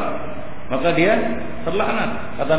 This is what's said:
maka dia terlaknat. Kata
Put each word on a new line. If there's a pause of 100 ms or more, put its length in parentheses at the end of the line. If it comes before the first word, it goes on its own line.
(720)
maka
dia (500)
terlaknat.
Kata